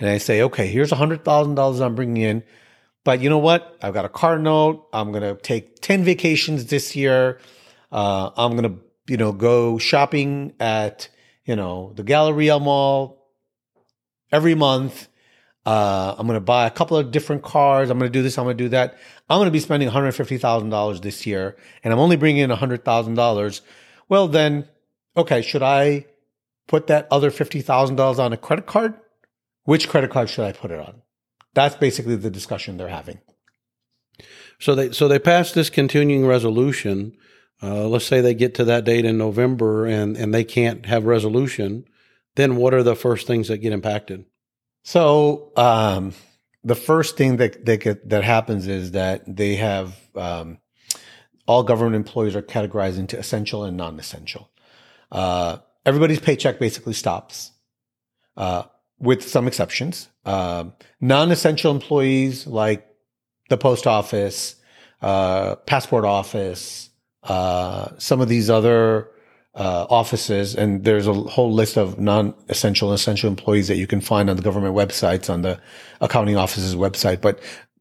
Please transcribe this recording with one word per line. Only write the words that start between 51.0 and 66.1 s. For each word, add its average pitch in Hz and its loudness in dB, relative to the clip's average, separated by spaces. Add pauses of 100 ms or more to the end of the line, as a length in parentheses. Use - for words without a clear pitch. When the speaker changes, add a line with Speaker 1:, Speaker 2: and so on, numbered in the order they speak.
Speaker 1:
all 120 4
government 117 2
employees 107 -4
are 101 -6
categorized 98 -4
into 95 -8
essential 104 -6
and 92 -8
non-essential. 78 -14 (640)
Uh, 90 -2 (280)
everybody's 151 2
paycheck 139 -2
basically 117 -4
stops, - -8 (880)
uh, 90 -4 (380)
with 123 2
some 127 0
exceptions. - -6 (160)
Um, 90 -4 (260)
non-essential 156 2
employees 135 0
like 110 -2 (640)
the 127 2
post 123 2
office, 104 -2 (480)
uh, 95 0
passport 127 -2
office, 98 -6 (340)